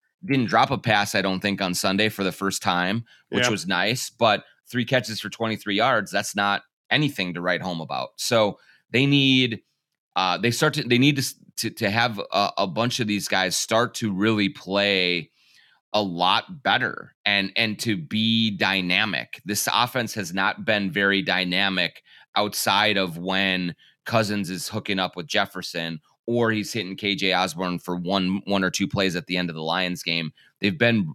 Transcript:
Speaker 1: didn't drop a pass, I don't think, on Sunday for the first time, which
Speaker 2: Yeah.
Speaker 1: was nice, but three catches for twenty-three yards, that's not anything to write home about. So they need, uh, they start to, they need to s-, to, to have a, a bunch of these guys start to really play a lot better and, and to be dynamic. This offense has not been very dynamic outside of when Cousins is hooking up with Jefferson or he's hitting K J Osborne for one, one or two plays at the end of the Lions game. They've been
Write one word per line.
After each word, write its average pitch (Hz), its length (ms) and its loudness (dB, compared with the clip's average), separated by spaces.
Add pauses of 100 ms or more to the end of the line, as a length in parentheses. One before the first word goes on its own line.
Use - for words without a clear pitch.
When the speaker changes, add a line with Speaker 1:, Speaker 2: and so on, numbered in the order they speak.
(260)
Speaker 1:
didn't 131 220 0
drop 117 240 4
a 120 60 0
pass, 104 380 2
I 98 60 2
don't 95 180 0
think, 101 220 -2
on 90 120 0
Sunday 101 360 2
for 101 140 -4
the 92 80 0
first 98 300 -4
time, 95 440 0 (240)
which 127 160 0
Speaker 2:
Yeah. 123 60 2
Speaker 1:
was 87 160 -4
nice, 95 420 -2
but 107 340 2 (260)
three 120 160 -2
catches 113 360 -2
for 104 80 -8
twenty-three 107 460 -4
yards, 110 360 2
that's 98 240 -2
not 101 280 2 (280)
anything 104 440 0
to 87 60 -8
write 87 200 0
home 87 200 -6
about. 67 340 -8
So 107 420 2 (320)
they 131 160 4
need, 131 560 4 (540)
uh, 90 240 2
they 113 100 2
start 151 240 2
to, 147 100 -4
they 120 140 2
need 139 200 6
to 135 40 -2
s-, - 140 -6 (220)
to, 113 120 -4
to 101 220 -2
have 117 280 0 (120)
a, 101 260 2
a 101 80 2
bunch 113 340 -2
of 117 60 -2
these 104 220 -2
guys 92 280 0
start 117 400 0
to 110 160 -2
really 104 380 2
play 92 800 0 (640)
a 107 80 2
lot 95 640 0
better 110 500 -2 (120)
and, 101 300 0
and 110 240 -2
to 110 160 -2
be 110 540 0
dynamic. 95 960 0
This 101 260 -4
offense 117 440 0
has 90 180 -6
not 98 320 -2
been 101 240 0
very 98 320 2
dynamic 92 800 0 (340)
outside 104 640 2
of 87 220 -2
when 92 560 0 (300)
Cousins 104 440 0
is 90 180 -6
hooking 101 300 -4
up 92 180 -2
with 85 120 -8
Jefferson 87 720 -4 (240)
or 117 260 2
he's 107 220 -2
hitting 95 220 -6
K 101 180 -2
J 95 200 0
Osborne 90 440 0
for 87 180 -6
one, 92 500 0
one 98 180 0
or 90 80 0
two 98 160 -2
plays 95 280 0
at 85 120 -8
the 90 100 -4
end 90 120 -2
of 80 60 -8
the 78 80 -6
Lions 90 380 -2
game. 82 300 -4 (280)
They've 95 180 0
been 107 380 2